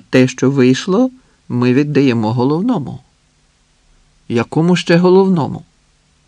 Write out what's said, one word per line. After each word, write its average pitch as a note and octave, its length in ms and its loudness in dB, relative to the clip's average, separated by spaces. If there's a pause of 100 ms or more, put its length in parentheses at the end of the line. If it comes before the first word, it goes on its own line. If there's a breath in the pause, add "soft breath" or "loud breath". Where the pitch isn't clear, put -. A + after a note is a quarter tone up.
те, B2+ 180 4
що B2+ 240 -2
вийшло, C#3 600 0 (380 soft breath)
ми B2 240 0
віддаємо C3+ 600 0
головному». C#3+ 680 -4 (1300)
«Якому D3+ 460 0
ще E3+ 220 0
головному?» F3+ 680 2 (640)